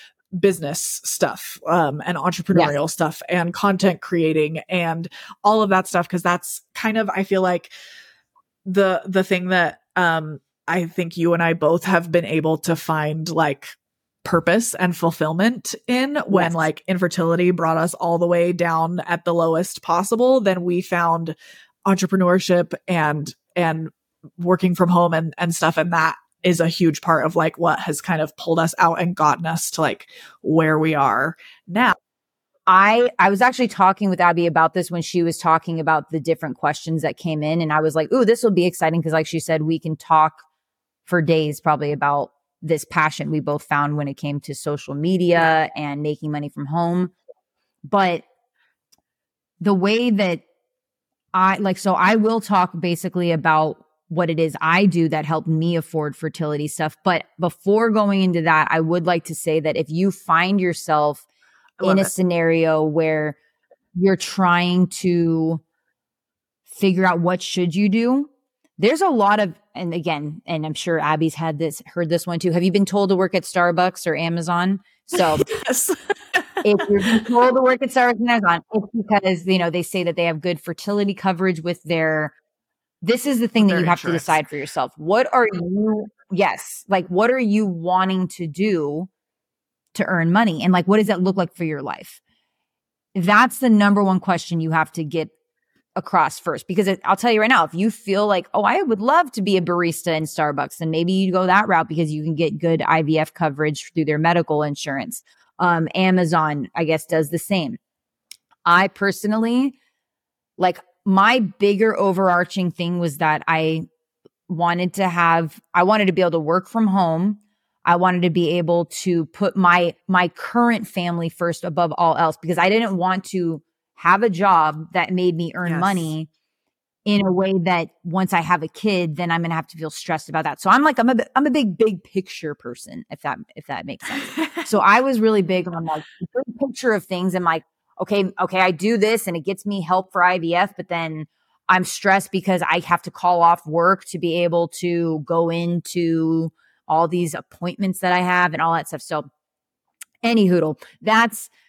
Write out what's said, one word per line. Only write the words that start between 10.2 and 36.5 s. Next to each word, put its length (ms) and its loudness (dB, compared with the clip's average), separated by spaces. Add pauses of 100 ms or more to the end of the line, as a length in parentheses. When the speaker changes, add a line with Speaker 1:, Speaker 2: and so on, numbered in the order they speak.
Speaker 1:
I 180 -2
think 320 -6
you 160 2
and 100 2
I 100 2
both 320 2
have 260 2
been 140 2
able 340 0
to 160 -2
find, 540 -4
like, 400 -2 (540)
purpose 520 0
and 200 0
fulfillment 800 -2 (100)
in 300 -2 (120)
when 180 4
Speaker 2:
Yes. 80 -2
Speaker 1:
like, 340 -2
infertility 640 2
brought 240 0
us 180 0
all 240 0
the 100 2
way 260 2
down 480 0
at 240 -4
the 80 0
lowest 480 0
possible. 580 2
Then 240 0
we 180 -2
found 540 -2 (500)
entrepreneurship 880 2 (140)
and, 480 -2 (220)
and 320 -2 (480)
working 380 2
from 120 2
home 260 4
and, 240 -2
and 160 -2
stuff. 220 0
And 160 0
that 240 2 (260)
is 200 2
a 80 2
huge 320 2
part 240 2
of, 100 -4
like, 220 0
what 220 0
has 200 -6
kind 220 -2
of 160 -6
pulled 220 -2
us 180 0
out 240 2
and 120 0
gotten 320 2
us 260 -4
to, 100 -4
like, 260 -2 (340)
where 380 2
we 160 0
are 400 0 (320)
now. 260 2 (720)
Speaker 2:
I, 440 6 (100)
I 100 4
was 120 0
actually 260 2
talking 420 2
with 120 0
Abby 240 4
about 280 2
this 160 -4
when 120 -4
she 200 -2
was 160 -2
talking 440 0
about 300 -2
the 100 -4
different 340 -4